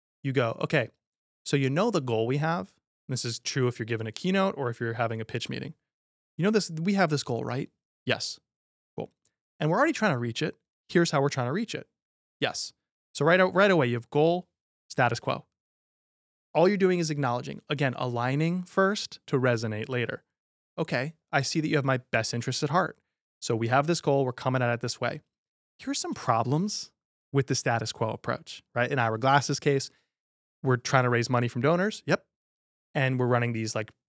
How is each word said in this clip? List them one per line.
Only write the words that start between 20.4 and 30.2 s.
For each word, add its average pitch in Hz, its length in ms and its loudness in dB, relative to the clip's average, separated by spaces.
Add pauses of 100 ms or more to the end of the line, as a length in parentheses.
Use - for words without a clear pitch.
Okay, 151 360 -2 (180)
I 139 120 2
see - 180 -2
that 160 80 0
you 160 80 2
have 135 80 0
my 131 140 2 (120)
best 113 220 0
interests 120 280 -4
at 143 100 -2
heart. 175 260 0 (420)
So - 160 -2
we 113 140 0
have 143 180 2
this 165 140 0
goal, 139 240 2
we're 123 80 -4
coming 127 280 0
at 120 80 2
it 120 120 -2
this - 180 -6
way. 123 220 -4 (580)
Here's 277 180 -6
some 339 160 -6
problems 127 800 0 (400)
with 139 160 2
the 131 80 0
status 117 380 -2
quo 113 160 -4
approach, - 540 -8 (120)
right? 123 160 0
In 139 80 0
Ira 113 180 2
Glass's 135 440 4
case, 139 280 0 (720)